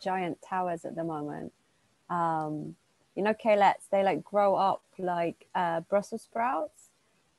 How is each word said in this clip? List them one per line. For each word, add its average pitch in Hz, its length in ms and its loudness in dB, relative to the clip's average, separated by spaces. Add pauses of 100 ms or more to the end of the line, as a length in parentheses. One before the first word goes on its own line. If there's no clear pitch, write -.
giant 185 400 -2
towers 180 420 -4
at - 120 -12
the 165 80 -4
moment. 151 480 -8 (580)
Um, 160 640 -2 (400)
you 180 80 -4
know, 214 120 2
kalettes, 208 560 4
they, 196 120 4
like, 175 220 0
grow 202 320 2
up 190 260 2 (160)
like, 175 560 -4
uh, 170 260 0
Brussels 202 420 -2
sprouts. 269 680 -4 (480)